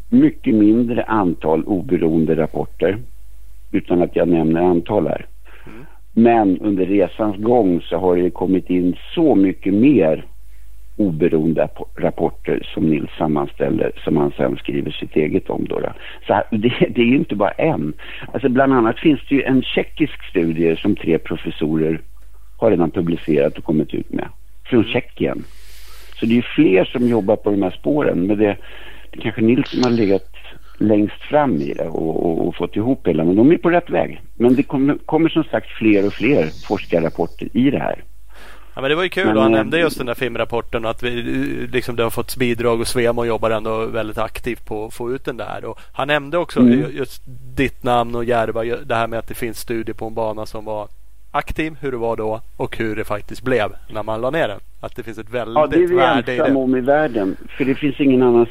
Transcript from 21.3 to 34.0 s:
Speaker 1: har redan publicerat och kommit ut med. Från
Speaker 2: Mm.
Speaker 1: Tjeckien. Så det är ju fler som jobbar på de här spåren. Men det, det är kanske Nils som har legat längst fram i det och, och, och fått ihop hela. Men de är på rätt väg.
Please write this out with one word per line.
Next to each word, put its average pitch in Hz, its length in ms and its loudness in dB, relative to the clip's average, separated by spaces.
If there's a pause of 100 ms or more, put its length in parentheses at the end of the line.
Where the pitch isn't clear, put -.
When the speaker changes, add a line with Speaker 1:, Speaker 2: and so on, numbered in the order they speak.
Speaker 1:
har 113 120 4
redan 85 200 4
publicerat 80 680 0
och - 60 -10
kommit 78 300 0
ut - 180 -6
med. - 160 -4 (360)
Från 120 160 4
Speaker 2:
Mm. 95 120 0
Speaker 1:
Tjeckien. - 500 -4 (800)
Så 117 60 0
det 113 60 2
är 120 40 6
ju 120 60 4
fler 180 420 4
som 123 240 0
jobbar 107 280 4
på - 140 -2
de 101 120 2
här 92 180 -2
spåren. 113 460 2
Men 104 120 2
det, 104 180 4 (540)
det - 80 -12
är - 40 -8
kanske - 200 -4
Nils 123 280 4
som 127 140 0
har 120 60 2
legat 98 360 2 (520)
längst 107 440 2
fram 135 340 2
i 71 180 -2
det 82 140 -4
och, 80 380 -2
och, 85 220 0
och - 80 -4
fått 90 200 -4
ihop 117 320 0
hela. 80 160 2
Men 90 120 4
de 131 160 8
är 170 40 6
på 175 140 0
rätt 175 200 2
väg. 76 300 -2 (140)